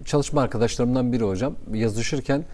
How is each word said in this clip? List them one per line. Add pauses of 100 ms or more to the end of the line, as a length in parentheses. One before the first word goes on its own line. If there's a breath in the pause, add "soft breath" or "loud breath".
çalışma
arkadaşlarımdan
biri
hocam (180)
yazışırken,